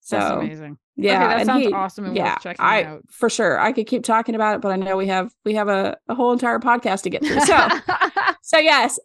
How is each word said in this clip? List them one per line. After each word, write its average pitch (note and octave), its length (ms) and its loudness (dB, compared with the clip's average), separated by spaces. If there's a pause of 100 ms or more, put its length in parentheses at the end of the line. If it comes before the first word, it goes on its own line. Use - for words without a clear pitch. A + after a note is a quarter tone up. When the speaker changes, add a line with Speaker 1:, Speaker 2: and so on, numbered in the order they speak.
Speaker 1:
So, - 160 -6
Speaker 2:
That's G3 180 0
amazing. D3+ 420 -8 (180)
Speaker 1:
yeah, G3 200 2
Speaker 2:
Okay, F#3 120 2
that A3+ 120 2
Speaker 1:
and G#3+ 80 0
Speaker 2:
sounds C4 180 2
Speaker 1:
he, G3+ 80 0
Speaker 2:
awesome G3 320 -6
and F#3 100 -6
Speaker 1:
yeah, C3+ 180 -2
Speaker 2:
worth - 100 -6
checking - 200 -6
Speaker 1:
I, G3+ 200 4
Speaker 2:
out. D#3 260 -10
Speaker 1:
for A3+ 220 -2
sure. F3+ 280 0
I G3+ 120 2
could A3 160 -2
keep B3 160 -2
talking A3+ 320 0
about G#3+ 220 0
it, - 40 -8
but G3 100 -2
I F#3+ 40 0
know F#3+ 200 -2
we F#3+ 120 -2
have, F#3 240 -2 (120)
we G#3+ 120 -2
have G#3 120 0
a, G3 300 0 (100)
a A3+ 60 -4
whole B3 180 0
entire A#3+ 280 0
podcast A#3+ 420 0
to F#3+ 80 -4
get C#4 160 -4
through. D4 140 0
So D4 160 4
Speaker 2:
<laughs> D#4+ 580 0 (340)
Speaker 1:
So, D#4+ 120 4
yes. D4 440 4